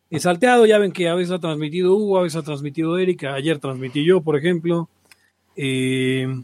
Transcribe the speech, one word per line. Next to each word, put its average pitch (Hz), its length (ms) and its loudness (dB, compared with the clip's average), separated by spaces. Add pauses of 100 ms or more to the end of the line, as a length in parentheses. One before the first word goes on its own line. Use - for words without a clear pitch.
eh, 156 100 -4
salteado, 220 460 4
ya 214 120 6
ven 202 140 2
que 170 180 -2
a 170 60 0
veces 180 160 -2
ha 185 80 -4
transmitido 165 560 0
Hugo, 202 240 0
a 180 40 2
veces 160 140 -4
ha 156 60 -6
transmitido 147 540 -4
Erika, 175 360 -2
ayer 143 260 -2
transmití 131 460 -4
yo, 180 160 4
por 151 160 0
ejemplo. 170 500 -2 (680)
Eh, 131 720 -2 (160)